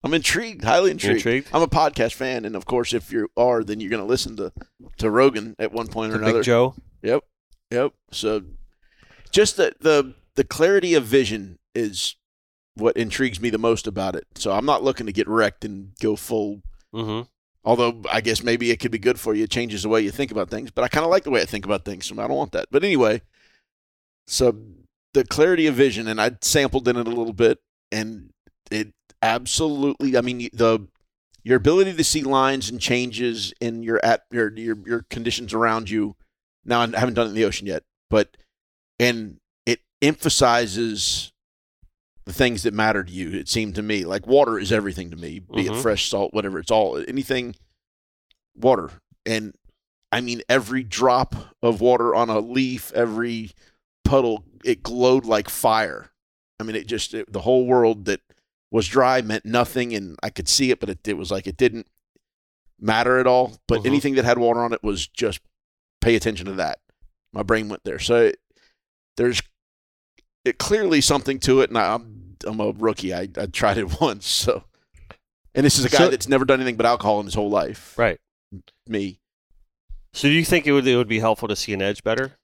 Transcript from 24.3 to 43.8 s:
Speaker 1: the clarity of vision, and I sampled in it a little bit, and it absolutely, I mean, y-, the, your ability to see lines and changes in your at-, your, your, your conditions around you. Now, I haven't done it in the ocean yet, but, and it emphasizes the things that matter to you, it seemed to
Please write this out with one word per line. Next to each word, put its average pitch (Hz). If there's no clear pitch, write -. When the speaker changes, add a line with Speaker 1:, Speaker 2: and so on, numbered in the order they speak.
Speaker 1:
the 131
clarity 160
of 139
vision, 117
and 110
I 120
sampled 131
in 120
it 120
a 117
little 117
bit, 113
and 110
it 107
absolutely, 139
I 120
mean, 123
y-, 120
the, 113
your 127
ability 180
to 160
see 151
lines 135
and 120
changes 120
in 117
your 113
at-, 113
your, 113
your, 110
your 117
conditions 117
around 113
you. 104
Now, 120
I 117
haven't 120
done 117
it -
in 101
the 110
ocean 98
yet, 85
but, 104
and 117
it 117
emphasizes 120
the -
things 120
that 110
matter 107
to 87
you, 90
it 90
seemed 107
to 107